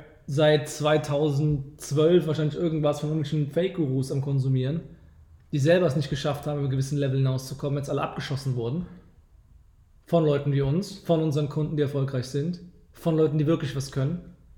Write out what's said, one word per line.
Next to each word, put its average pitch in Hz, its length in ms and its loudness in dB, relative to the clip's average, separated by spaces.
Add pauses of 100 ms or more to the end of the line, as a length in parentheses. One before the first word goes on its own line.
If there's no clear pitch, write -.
(260)
Seit 151 420 4
zweitausendzwölf 151 1600 2
wahrscheinlich 151 300 0
irgendwas 151 440 0
von 151 100 -2
irgendwelchen 151 400 0
Fake-Gurus 160 640 0
am 139 80 0
Konsumieren, 135 600 0 (720)
die 147 60 0
selber 170 280 4
es 139 100 0
nicht 151 140 -2
geschafft 143 360 -4
haben, 147 140 -2
über 139 80 -2
gewissen 135 300 -2
Level 135 200 0
hinauszukommen, 135 600 -2
jetzt 139 120 -4
alle 139 120 -2
abgeschossen 135 540 -4
wurden. 131 300 -2 (1200)
Von 165 180 4
Leuten 143 280 2
wie 139 100 2
uns, 151 360 -2
von 160 240 2
unseren 147 260 0
Kunden, 151 280 -2
die 147 60 2
erfolgreich 135 440 -2
sind, 165 340 -4 (320)
von 165 240 0
Leuten, 156 220 4
die 147 80 2
wirklich 160 300 0
was - 160 -6
können. 151 420 -4 (240)